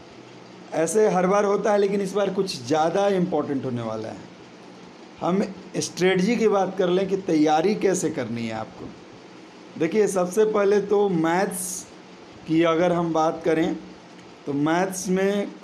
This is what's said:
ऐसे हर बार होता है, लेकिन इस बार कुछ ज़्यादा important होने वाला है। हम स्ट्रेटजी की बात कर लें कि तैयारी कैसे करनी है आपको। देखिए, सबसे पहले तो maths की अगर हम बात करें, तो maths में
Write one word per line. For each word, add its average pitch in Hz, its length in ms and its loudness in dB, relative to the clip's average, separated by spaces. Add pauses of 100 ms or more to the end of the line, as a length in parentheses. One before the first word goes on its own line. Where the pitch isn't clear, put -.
(720)
ऐसे 180 360 2
हर 180 180 2
बार 202 180 2
होता 202 260 2
है, 208 60 4
लेकिन 196 240 2
इस 185 120 -6
बार 208 160 0
कुछ 180 340 -4
ज़्यादा 160 440 2
important 151 580 0
होने 120 160 -4
वाला 110 280 -6
है। 101 220 -16 (920)
हम 185 220 0 (340)
स्ट्रेटजी 185 580 0
की 220 120 2
बात 190 300 2
कर 180 120 2
लें 190 180 2
कि 190 100 0
तैयारी 160 580 2
कैसे 180 340 0
करनी 117 380 -4
है 113 60 -6
आपको। 110 360 -10 (920)
देखिए, 190 280 2
सबसे 185 380 2
पहले 208 360 4
तो 202 280 2
maths 175 760 -2 (640)
की 165 160 4
अगर 165 280 2
हम 170 220 0
बात 160 320 0
करें, 165 300 0 (720)
तो 143 80 -4
maths 170 560 0
में 196 380 0 (160)